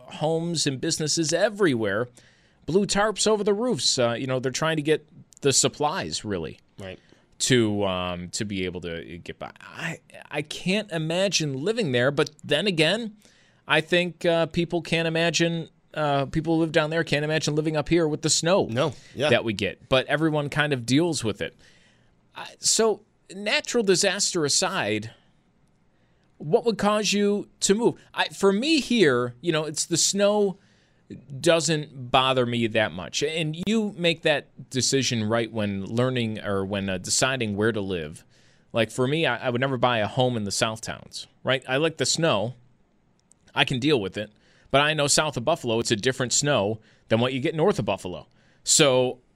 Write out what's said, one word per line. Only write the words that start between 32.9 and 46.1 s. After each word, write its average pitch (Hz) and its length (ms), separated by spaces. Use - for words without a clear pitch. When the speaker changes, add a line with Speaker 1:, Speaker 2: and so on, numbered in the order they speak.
Speaker 1:
much. 85 320
And 156 320
you 208 300
make 170 260
that 143 460
decision 123 540
right 113 280
when 104 340
learning 117 540
or 98 260
when, 98 240
uh, 92 80
deciding 123 580
where 110 160
to 107 100
live. 87 440
Like 113 180
for 127 160
me, 160 180
I, 120 220
I - 40
would 120 100
never 135 160
buy 120 220
a 104 80
home 127 280
in 110 80
the 101 80
South 110 300
Towns, - 460
right? 127 240
I 131 100
like 156 200
the 139 80
snow. 123 500
I 135 100
can 135 160
deal 135 220
with 95 160
it. 107 140
But 135 100
I 151 140
know 147 100
south 151 320
of 117 80
Buffalo, 123 340
it's 113 120
a 120 40
different 123 380